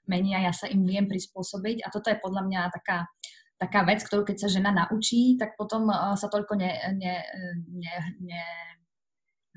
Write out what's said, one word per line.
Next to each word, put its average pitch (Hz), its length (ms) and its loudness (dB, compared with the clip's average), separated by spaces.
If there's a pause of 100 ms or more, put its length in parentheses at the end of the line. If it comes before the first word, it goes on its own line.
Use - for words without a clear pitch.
menia, 190 320 2
ja 180 160 2
sa - 160 -6
im 190 160 4
viem 196 240 2
prispôsobiť. 196 720 -6
A 190 80 -8
toto 208 240 0
je 220 80 -10
podľa 190 240 -2
mňa 190 140 0 (100)
taká, 175 400 -4 (480)
taká 185 240 2
vec, 196 240 2
ktorú 202 160 2
keď 208 240 -2
sa - 20 2
žena 190 220 4
naučí, 220 640 4
tak 226 240 -4
potom, 220 320 0
a, 196 240 2
sa 202 160 -2
toľko 208 240 0
ne-, 185 240 0 (160)
ne-, 180 320 -2 (480)
ne-, 170 320 -8 (160)
ne-, 170 480 -10 (880)